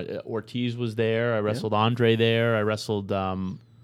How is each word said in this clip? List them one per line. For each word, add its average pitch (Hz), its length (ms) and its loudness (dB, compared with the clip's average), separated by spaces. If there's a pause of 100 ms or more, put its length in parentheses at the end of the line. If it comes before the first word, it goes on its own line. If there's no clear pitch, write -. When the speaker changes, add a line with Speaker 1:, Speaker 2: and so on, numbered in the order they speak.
(260)
Speaker 1:
Ortiz 120 500 -6
was 120 200 -6
there. 113 380 0
I - 20 0
Speaker 2:
Yeah. 104 60 0
Speaker 1:
wrestled 107 300 -2
Andre 113 440 4
there. 113 400 2
I 107 60 0
wrestled, 107 500 -2
um, 95 480 -4 (240)